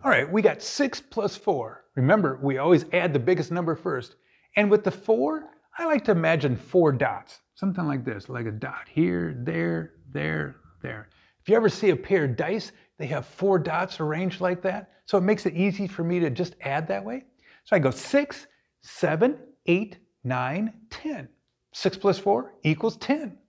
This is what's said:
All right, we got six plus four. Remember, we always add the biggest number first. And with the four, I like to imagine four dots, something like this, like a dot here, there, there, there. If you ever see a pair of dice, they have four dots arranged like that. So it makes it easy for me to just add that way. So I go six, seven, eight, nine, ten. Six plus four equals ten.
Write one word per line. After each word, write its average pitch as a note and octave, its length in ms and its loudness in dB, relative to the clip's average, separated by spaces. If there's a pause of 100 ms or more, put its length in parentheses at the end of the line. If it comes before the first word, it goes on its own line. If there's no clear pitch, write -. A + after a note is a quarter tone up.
All C#4 80 2
right, D3+ 180 2
we G#3 120 2
got F3 200 4
six - 380 -4
plus - 380 -6
four. B2 480 -4 (100)
Remember, C#3 460 4
we C3+ 160 0
always E3 340 4
add F3 220 2
the C3+ 60 2
biggest E3 320 0
number E3+ 240 -2
first. C#3+ 400 -8 (400)
And G#3 140 4
with G#3 140 4
the F#3 80 0
four, C#4+ 600 -2 (260)
I E4 80 -4
like D4+ 200 2
to A3+ 60 2
imagine D#3+ 460 2
four E3 340 4
dots, A#2 480 -4 (160)
something F3+ 300 -2
like C#3 180 -4
this, A2 260 -8
like A#2+ 160 -6
a A2 60 -6
dot A2 400 -10
here, E3+ 440 0 (100)
there, E3 480 -4 (180)
there, C3+ 440 -4 (260)
there. A2+ 260 -12 (340)
If - 80 -12
you G#3 60 6
ever A3+ 140 4
see G3 220 2
a D#3 40 4
pair E3+ 300 0
of B2 100 -2
dice, F3+ 360 -4 (260)
they D3+ 80 -8
have C3+ 200 -6
four F#3+ 340 2
dots D#3 400 -4
arranged E3 420 -2
like F3+ 220 -2
that. F#3+ 280 -4 (140)
So G3+ 120 2
it F#3 40 4
makes G3+ 240 2
it D#3+ 100 0
easy G3 320 0
for F3+ 160 -6
me F3 160 0
to E3 100 2
just E3+ 320 -4
add C#3+ 260 -4
that G3 180 -4
way. B3 200 -10 (380)
So - 120 0
I F#3 40 6
go B3+ 120 2
six, - 560 -2 (340)
seven, F#3 560 0 (280)
eight, F#3+ 340 0 (240)
nine, C3 500 -2 (160)
ten. A#3+ 400 -10 (440)
Six F#3+ 220 -2
plus G3 240 0
four A3 440 0
equals D#3 340 0
ten. C#4+ 400 -4 (120)